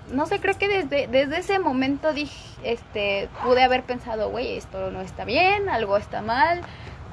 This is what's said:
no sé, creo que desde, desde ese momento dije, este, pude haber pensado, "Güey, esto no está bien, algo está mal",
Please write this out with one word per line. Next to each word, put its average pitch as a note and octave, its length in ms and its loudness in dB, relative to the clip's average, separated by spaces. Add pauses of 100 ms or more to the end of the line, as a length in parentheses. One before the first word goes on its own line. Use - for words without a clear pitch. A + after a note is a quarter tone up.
(120)
no C#4+ 140 0
sé, G4 120 -2
creo F#4+ 180 0
que G4 120 0
desde, C#4+ 400 0
desde C4+ 300 4
ese F#4+ 200 2
momento C#4 540 0
dije, C#4+ 340 -8 (160)
este, G3+ 640 -2 (140)
pude B3 220 6
haber B3 180 4
pensado, A3 480 -4
"Güey, A3 260 -4
esto F#3+ 360 -6
no F#3 80 -8
está F#3+ 240 -10
bien, F#4 440 2
algo A3+ 280 2
está G#3 260 -4
mal", D4 380 2 (520)